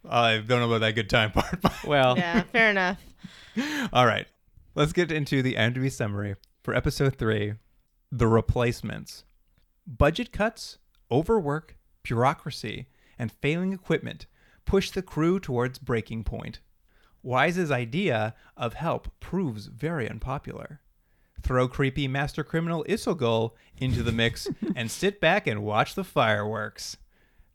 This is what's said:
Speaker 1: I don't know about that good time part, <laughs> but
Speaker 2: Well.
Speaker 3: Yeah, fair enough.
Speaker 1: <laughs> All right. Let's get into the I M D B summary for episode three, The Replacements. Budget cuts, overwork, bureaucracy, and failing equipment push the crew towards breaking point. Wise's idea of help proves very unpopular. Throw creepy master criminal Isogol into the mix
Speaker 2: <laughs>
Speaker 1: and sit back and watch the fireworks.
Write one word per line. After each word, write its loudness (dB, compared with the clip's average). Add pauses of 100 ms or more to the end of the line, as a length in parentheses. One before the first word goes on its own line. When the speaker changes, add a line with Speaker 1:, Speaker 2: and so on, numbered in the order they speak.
(100)
Speaker 1:
I 4
don't 2
know 2
about 2
that 2
good -2
time 4
part, 0
<laughs> -6
but 0
Speaker 2:
Well. 4
Speaker 3:
Yeah, 0
fair 4
enough. 0 (520)
Speaker 1:
<laughs> -4
All 6
right. 2 (480)
Let's 2
get 0
into 0
the 0
I 4
M 2
D -4
B 0
summary -4 (280)
for -4
episode 0
three, 0 (580)
The 2
Replacements. 0 (600)
Budget 0
cuts, -6 (320)
overwork, 0 (260)
bureaucracy, -2 (320)
and -4
failing -2
equipment -4 (400)
push 2
the -6
crew 0
towards -2
breaking -4
point. -8 (640)
Wise's 2
idea 0 (220)
of -4
help -6
proves -4
very -4
unpopular. -10 (640)
Throw 2
creepy 0
master -2
criminal -2
Isogol 0 (260)
into 0
the 2
mix 0 (140)
Speaker 2:
<laughs> -2
Speaker 1:
and -4
sit -2
back 4
and -2
watch 0
the -6
fireworks. 0 (580)